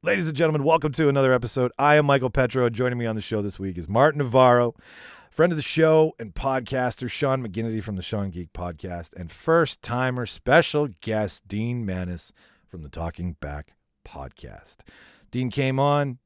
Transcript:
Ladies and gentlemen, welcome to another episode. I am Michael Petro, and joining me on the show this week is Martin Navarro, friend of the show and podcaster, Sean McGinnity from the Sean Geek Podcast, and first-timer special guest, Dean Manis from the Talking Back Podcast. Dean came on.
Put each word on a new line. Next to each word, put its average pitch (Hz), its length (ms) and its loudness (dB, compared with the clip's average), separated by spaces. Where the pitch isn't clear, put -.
Ladies 180 260 0
and 156 80 -6
gentlemen, 151 280 2
welcome 160 280 2
to 147 180 2
another 135 240 4
episode. 123 440 -2
I 147 180 6
am 151 100 4
Michael 135 240 2
Petro, 127 340 0
and 117 100 0
joining 123 220 -2
me 120 80 -4
on 110 120 -2
the 107 40 -6
show 104 220 -2
this 101 160 -6
week 95 180 -6
is 85 100 -10
Martin 131 300 4
Navarro, 123 580 4
friend 175 220 2
of 160 60 -2
the 143 40 -4
show 156 560 4
and 107 160 -12
podcaster, 127 760 -4
Sean 131 360 -2
McGinnity 110 360 -4
from 101 140 -6
the 92 60 -6
Sean 101 280 -4
Geek 85 240 -12
Podcast, 87 580 -10
and 87 180 -12
first-timer 127 920 -2
special 147 640 2
guest, 107 440 -4
Dean 117 380 -4
Manis 90 480 -6
from 87 140 -16
the 76 80 -14
Talking 82 540 -8
Back 73 320 -10
Podcast. - 760 -18
Dean 123 200 -4
came 131 280 -2
on. 143 480 0